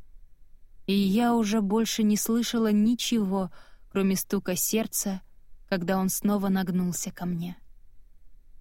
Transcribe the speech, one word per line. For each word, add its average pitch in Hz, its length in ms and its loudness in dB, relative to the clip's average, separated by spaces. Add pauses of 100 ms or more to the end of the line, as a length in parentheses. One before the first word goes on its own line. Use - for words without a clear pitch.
(880)
И 196 80 0
я 208 400 4
уже 226 260 2
больше 214 420 0
не 208 140 4
слышала 226 540 0
ничего, 208 800 2 (400)
кроме 190 260 2
стука 185 400 -2
сердца, 208 640 -2 (480)
когда 190 300 0
он 190 100 2
снова 202 400 0
нагнулся 180 640 0
ко - 160 -8
мне. 175 300 -6 (1040)